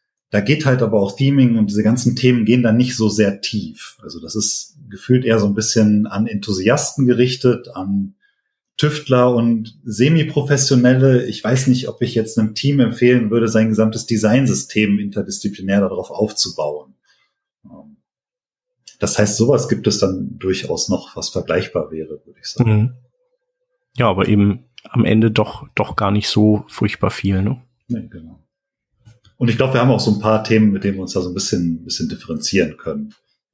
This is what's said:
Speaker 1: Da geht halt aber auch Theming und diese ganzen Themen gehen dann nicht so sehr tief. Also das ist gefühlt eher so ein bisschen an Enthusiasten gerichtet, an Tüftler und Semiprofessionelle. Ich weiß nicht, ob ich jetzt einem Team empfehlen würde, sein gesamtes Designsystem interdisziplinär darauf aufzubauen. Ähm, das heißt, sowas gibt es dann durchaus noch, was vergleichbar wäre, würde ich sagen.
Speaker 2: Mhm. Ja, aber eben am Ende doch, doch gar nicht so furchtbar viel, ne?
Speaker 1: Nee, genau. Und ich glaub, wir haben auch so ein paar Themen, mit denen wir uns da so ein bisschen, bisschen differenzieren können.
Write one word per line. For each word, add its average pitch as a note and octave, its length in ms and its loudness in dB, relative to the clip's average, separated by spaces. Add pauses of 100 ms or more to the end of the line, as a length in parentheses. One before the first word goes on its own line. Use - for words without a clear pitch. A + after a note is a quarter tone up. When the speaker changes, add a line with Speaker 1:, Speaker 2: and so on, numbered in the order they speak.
(300)
Speaker 1:
Da G#2 100 0
geht C#3 260 0
halt B2+ 160 2
aber G#2+ 180 2
auch G2 160 -4
Theming C3+ 400 4
und G#2 140 2
diese G#2 140 0
ganzen B2 320 2
Themen B2 280 2
gehen A#2+ 180 4
dann A2+ 140 4
nicht B2 200 0
so A2 120 2
sehr G2 320 0
tief. - 640 -10
Also - 180 -16
das - 140 -12
ist - 420 -6 (120)
gefühlt B2+ 360 0
eher A2+ 140 2
so G2+ 80 2
ein G2+ 80 0
bisschen G#2+ 520 2
an G#2+ 200 -4
Enthusiasten G#2+ 800 0
gerichtet, B2 640 2
an G2 420 -4 (600)
Tüftler B2+ 560 2
und A#2 520 0
Semiprofessionelle. C3 1400 2
Ich A2 180 -8
weiß C3 240 0
nicht, B2 200 2
ob - 140 -8
ich A2 140 -2
jetzt A2 200 -2
einem G#2+ 180 0
Team C#3+ 260 0
empfehlen A#2 500 2
würde, A2+ 160 2
sein A2 220 2
gesamtes A2 380 0
Designsystem G#2+ 920 0
interdisziplinär G2 840 -4
darauf F#2 300 -4
aufzubauen. D2+ 840 -6 (680)
Ähm, - 340 -20 (1000)
das - 180 -4
heißt, G#2 200 0
sowas A#2+ 320 2
gibt G#2+ 180 -2
es G2+ 140 0
dann F#2 380 -4
durchaus F#2+ 500 -4
noch, - 260 -6
was - 140 -8
vergleichbar E2 640 -4
wäre, D#2+ 340 -12
würde - 140 -20
ich - 80 -16
sagen. A2+ 240 0
Speaker 2:
Mhm. A2 200 2 (1040)
Ja, A#2+ 120 2
aber F#2+ 180 0
eben G2+ 380 2 (260)
am A#2 140 2
Ende A2 260 4
doch, - 460 -4
doch - 180 -4
gar G2+ 160 -2
nicht G#2 180 -2
so G#2+ 380 2
furchtbar - 440 -2
viel, G2 320 -2
ne? B2 200 -4 (240)
Speaker 1:
Nee, G#2 240 -8
genau. D#2+ 300 -20 (960)
Und A#2+ 140 -6
ich - 60 -8
glaub, C3 180 0
wir A#2+ 60 2
haben B2+ 100 4
auch G#2+ 100 2
so A2 120 0
ein G2+ 80 -2
paar G#2+ 240 2
Themen, G#2+ 260 4
mit G2 140 -2
denen F#2+ 120 -2
wir F#2+ 60 -8
uns F2+ 100 -10
da F#2+ 80 -4
so F2 80 -4
ein F2+ 60 -8
bisschen, F2 500 -4
bisschen - 240 -8
differenzieren D#2+ 680 -4
können. D2 380 -10 (400)